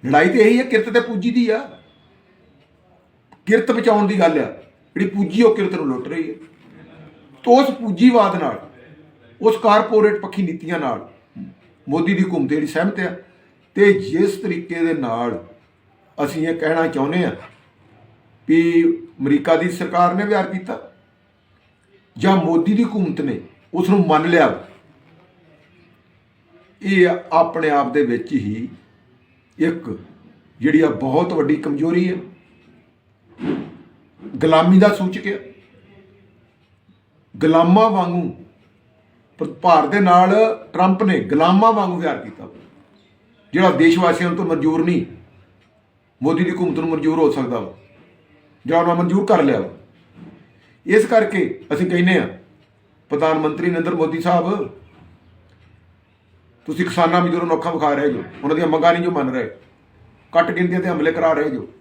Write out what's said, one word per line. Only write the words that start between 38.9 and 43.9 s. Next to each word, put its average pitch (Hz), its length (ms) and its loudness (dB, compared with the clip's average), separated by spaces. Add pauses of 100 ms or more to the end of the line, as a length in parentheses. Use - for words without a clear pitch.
ਭ-, - 220 -8
ਭਾਰਤ 156 280 4
ਦੇ 202 100 0
ਨਾਲ 185 340 6 (400)
ਟਰੰਪ 190 300 2
ਨੇ 185 160 2
ਗੁਲਾਮਾਂ 170 540 2
ਵਾਂਗੂ 190 220 -2
ਵਿਹਾਰ 165 220 -4
ਕੀਤਾ, - 320 -16 (1040)
ਜਿਹੜਾ 180 180 4
ਦੇਸ਼ 165 280 4